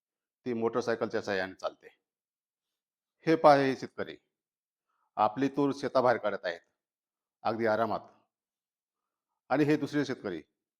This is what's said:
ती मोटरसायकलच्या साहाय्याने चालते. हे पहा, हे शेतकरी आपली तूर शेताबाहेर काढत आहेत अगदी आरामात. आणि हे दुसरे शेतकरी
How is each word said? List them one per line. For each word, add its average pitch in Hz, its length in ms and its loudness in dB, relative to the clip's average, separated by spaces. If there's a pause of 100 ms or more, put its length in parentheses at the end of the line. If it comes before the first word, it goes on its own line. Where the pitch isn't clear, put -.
(460)
ती 123 60 -4
मोटरसायकलच्या 113 680 -2
साहाय्याने 95 320 -4
चालते. - 340 -12 (1400)
हे 160 100 4
पहा, 151 180 8
हे 135 220 2
शेतकरी 90 400 -10 (1000)
आपली 131 320 0
तूर 139 260 0
शेताबाहेर 123 440 2
काढत 98 260 -6
आहेत 85 160 -6 (840)
अगदी 113 240 -2
आरामात. 107 340 0 (1500)
आणि 143 160 2
हे 147 120 2
दुसरे 139 280 -2
शेतकरी 98 380 -8 (380)